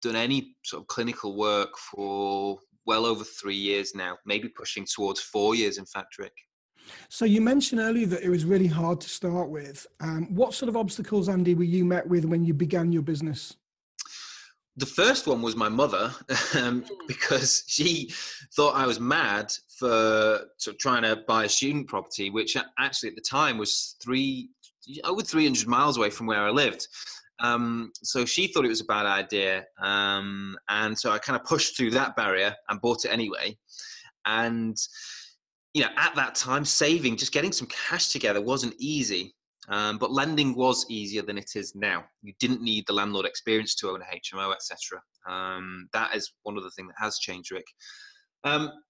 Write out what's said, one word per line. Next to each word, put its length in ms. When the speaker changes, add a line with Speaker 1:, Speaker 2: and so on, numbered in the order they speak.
Speaker 1:
done 140
any 480
sort 180
of 60
clinical 500
work 400
for 800
well 200
over 200
three 320
years 360
now, 320
maybe 220
pushing 380
towards 340
four 340
years, 240
in 80
fact, 320
Rick. 160
Speaker 2:
So 160
you 160
mentioned 400
earlier 260
that 160
it 60
was 160
really 220
hard 340
to 80
start 400
with. 360
Um, 340
what 200
sort 160
of 80
obstacles, 500
Andy, 260
were 100
you 200
met 240
with 160
when 220
you 80
began 400
your 80
business? 560
Speaker 1:
The 80
first 400
one 160
was 140
my 140
mother, 440
<laughs> 220
um, 280
Speaker 2:
Hmm. 240
Speaker 1:
because 600
she 460
thought 200
I 100
was 140
mad 520
for 680
sort 180
of 40
trying 220
to 260
buy 180
a 40
student 380
property, 420
which 260
a-, 220
actually 320
at 60
the 60
time 360
was 440
three, 500
over 200
three 220
hundred 220
miles 300
away 140
from 160
where 160
I 80
lived. 360
Um, 520
so 200
she 240
thought 180
it 40
was 120
a 40
bad 220
idea. 580
Um, 760
and 280
so 140
I 80
kinda 200
pushed 360
through 160
that 240
barrier 400
and 100
bought 240
it 60
anyway. 480
And, 520
you 80
know, 160
at 180
that 200
time, 300
saving, 520
just 160
getting 180
some 160
cash 420
together 320
wasn't 360
easy. 560
Um, 280
but 160
lending 420
was 340
easier 320
than 160
it 160
is 220
now. 300
You 160
didn't 220
need 260
the 60
landlord 320
experience 500
to 140
own 120
a 40
H 180
M 60
O, 120
et 120
cetera. 380
Um, 640
that 240
is 160
one 140
other 120
thing 180
that 100
has 220
changed, 320
Rick. 140
Um, 260